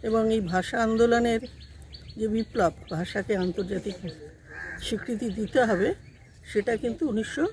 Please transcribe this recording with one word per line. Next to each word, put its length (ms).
এবং 300
এই 80
ভাষা 420
আন্দোলনের 580
যে 120
বিপ্লব, 440
ভাষাকে 460
আন্তর্জাতিক 580
স্বীকৃতি 500
দিতে 340
হবে, 300
সেটা 240
কিন্তু 320
উনিশশো 440